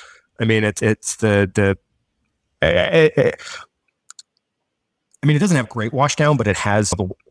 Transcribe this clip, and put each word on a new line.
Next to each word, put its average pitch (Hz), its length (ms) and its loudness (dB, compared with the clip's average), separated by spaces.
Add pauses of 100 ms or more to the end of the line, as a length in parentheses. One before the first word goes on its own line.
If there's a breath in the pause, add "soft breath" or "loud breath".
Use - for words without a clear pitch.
(400 loud breath)
I 117 40 0
mean, 110 180 2
it's, 107 200 -2
it's - 340 -2
the, 101 360 0
the, 98 240 0 (880)
I, - 60 2
I, 165 420 2 (100)
I, - 120 0 (1900 loud breath)
I 139 60 -2
mean, 151 100 4
it 143 40 2
doesn't 180 160 2
have 123 120 -2
great 113 220 -6
washdown, 147 480 0
but 107 80 0
it 101 120 0
has 104 320 0
the 98 180 -4 (220)